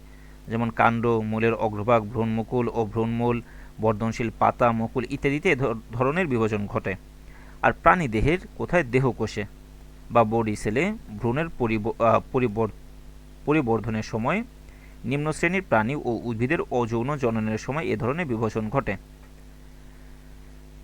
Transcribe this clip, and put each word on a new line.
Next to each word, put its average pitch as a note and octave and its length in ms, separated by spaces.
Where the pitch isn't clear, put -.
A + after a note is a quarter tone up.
যেমন A2+ 220
কাণ্ড, A#2 360
মূলের A2 480
অগ্রভাগ, G#2+ 500
ভ্রূণমুকুল A2+ 680
ও A#2 120
ভ্রূণমূল, A#2 560
বর্ধনশীল A2 580
পাতা, A#2 320
মুকুল A2+ 380
ইত্যাদিতে C#3+ 420
এ D3 40
ধর-, B2 200
ধরনের C#3 360
বিভাজন A2 400
ঘটে। F#2+ 280
আর A#2 100
প্রাণী E3+ 360
দেহের A2+ 300
কোথায়? D#3+ 260
দেহকোষে A2+ 640
বা A#2 120
বডি A2 320
সেলে C#3 380
ভ্রূণের B2+ 320
পরিব-, A2 540
আহ, A2 160
পরিবর-, A2+ 380
পরিবর্ধনের A2+ 580
সময় C#3 400
নিম্ন D3 260
শ্রেণীর F3 300
প্রাণী A#2+ 340
ও B2 280
উদ্ভিদের A#2+ 380
অযৌন A#2+ 560
জননের A2 400
সময় - 280
এ G#2+ 100
ধরনের C#3 300
বিভাজন A2 440
ঘটে। G#2+ 280